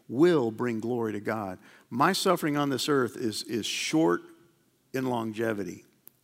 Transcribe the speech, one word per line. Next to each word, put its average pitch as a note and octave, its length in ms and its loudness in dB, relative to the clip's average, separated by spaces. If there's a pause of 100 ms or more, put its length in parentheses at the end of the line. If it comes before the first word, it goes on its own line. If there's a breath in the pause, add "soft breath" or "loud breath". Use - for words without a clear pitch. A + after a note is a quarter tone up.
will C3+ 440 4
bring A2+ 280 -2
glory A2+ 320 -2
to G#2 80 -6
God. G2+ 400 -6 (300 soft breath)
My D3 240 4
suffering F3 420 0
on C#3+ 140 0
this B2+ 180 -2
earth C3 300 2
is, A2+ 260 -4
is G#2+ 220 -4
short E3 560 0 (720)
in C3 140 -2
longevity. A2 760 -4 (400)